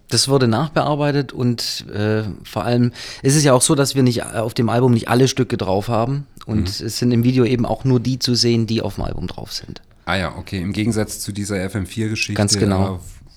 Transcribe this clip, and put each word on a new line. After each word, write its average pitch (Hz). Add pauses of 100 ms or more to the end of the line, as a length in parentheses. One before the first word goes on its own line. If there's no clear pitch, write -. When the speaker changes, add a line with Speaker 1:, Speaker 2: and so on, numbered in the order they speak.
Speaker 1:
Das -
wurde 131
nachbearbeitet 143
und, -
äh, 107 (180)
vor -
allem 120 (320)
ist 135
es 156
ja 143
auch 123
so, 160
dass 139
wir 135
nicht, 120
äh, -
auf 113
dem 117
Album 120
nicht 117
alle 127
Stücke -
drauf 95
haben 131 (200)
und 101
Speaker 2:
Mhm. 73
Speaker 1:
es 113
sind 123
im 117
Video 127
eben 117
auch -
nur 127
die 123
zu 123
sehen, 117
die 110
auf 98
dem -
Album -
drauf -
sind. - (220)
Speaker 2:
Ah 87
ja, 80
okay, 92
im 90
Gegensatz 107
zu -
dieser 101
F 95
M 92
vier 110
Geschichte, 107
Speaker 1:
Ganz 104
genau. 95
Speaker 2:
äh, - (380)